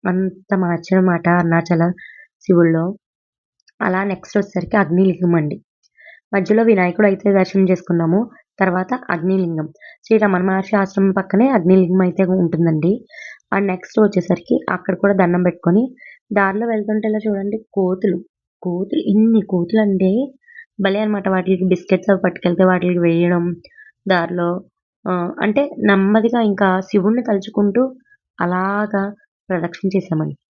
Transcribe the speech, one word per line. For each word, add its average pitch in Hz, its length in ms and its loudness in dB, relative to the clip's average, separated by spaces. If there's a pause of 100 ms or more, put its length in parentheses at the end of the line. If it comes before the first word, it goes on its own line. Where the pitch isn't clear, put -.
అంత 185 500 -4
మార్చనమాట 175 720 0
అరుణాచల 170 640 2 (500)
శివుల్లో. 170 540 2 (840)
అలా 185 220 -2
నెక్స్ట్ 196 340 -6
వచ్చేసరికి 202 400 -4
అగ్నిలింగం 175 580 2
అండి. 151 260 -2 (720)
మధ్యలో 202 300 2
వినాయకుడు 196 440 2
అయితే 196 260 0
దర్శనం 190 360 2
చేసుకున్నాము. 180 600 0 (300)
తర్వాత 190 400 -2 (100)
అగ్నిలింగం, 165 580 -2 (360)
శ్రీ 220 140 2
రమణ 196 240 2
మహర్షి 190 340 -2
ఆశ్రమం 196 360 2
పక్కనే 196 360 2
అగ్నిలింగం 185 540 4
అయితే 180 220 0
ఉంటుందండి. 170 840 0 (480)
ఆ 196 60 0
నెక్స్ట్ 190 400 -4
వచ్చేసరికి 202 720 0
అక్కడ 185 260 -4
కూడా 202 180 0
దండం 180 300 2
పెట్టుకొని 180 520 0 (380)
దారిలో 202 340 -2
వెళ్తుంటే 214 400 -2
ఇలా 214 200 0
చూడండి 202 460 -4
కోతులు, 185 440 0 (440)
కోతులు 185 400 -4
ఇన్ని 220 400 2
కోతులు 185 400 -2
అంటే 190 280 0 (720)
భలే 196 180 -2
అనమాట. 208 300 -4
వాటికి 185 360 -2
బిస్కెట్స్ 180 440 -2
అవి 190 100 0
పట్టుకెళ్తే 175 440 -2
వాటికి 180 360 0
వేయడం 170 560 0 (520)
దారిలో, 175 540 -2 (440)
ఆ, 180 360 -4
అంటే 247 380 -2
నెమ్మదిగా 214 640 2
ఇంకా 190 380 2
శివుణ్ణి 208 440 0
తలుచుకుంటూ 208 720 -2 (460)
అలాగా 196 720 -2 (360)
ప్రదక్షిణ 170 480 -4
చేసామండి. 156 380 -4 (140)